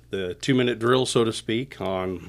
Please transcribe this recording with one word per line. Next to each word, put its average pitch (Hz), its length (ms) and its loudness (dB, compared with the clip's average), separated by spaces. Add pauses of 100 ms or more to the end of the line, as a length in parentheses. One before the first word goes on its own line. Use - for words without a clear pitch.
(100)
the 92 240 -2
two-minute 123 440 2
drill, 123 280 2
so 117 180 4
to 110 80 0
speak, - 500 -4
on 92 460 -2